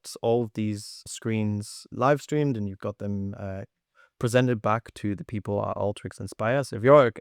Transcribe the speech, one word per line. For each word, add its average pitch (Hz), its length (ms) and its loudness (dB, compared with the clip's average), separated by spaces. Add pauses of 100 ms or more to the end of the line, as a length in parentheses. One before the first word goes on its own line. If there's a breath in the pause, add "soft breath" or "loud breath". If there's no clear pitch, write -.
(220)
all 117 220 4
of 107 100 -6
these 107 520 -6
screens 107 840 -4
live 135 300 2
streamed, 147 340 0
and 104 120 -4
you've 95 100 -8
got 104 200 -8
them, 101 400 -4
uh, 98 240 -8 (560 soft breath)
presented 123 440 2
back 107 320 -2
to 104 200 -4
the 90 100 -8
people 104 400 -4
at 98 120 -4
Alteryx 101 420 -6
Inspire. 113 460 -2
So - 120 -8
if 104 60 -6
you're 135 240 10
at 117 140 -2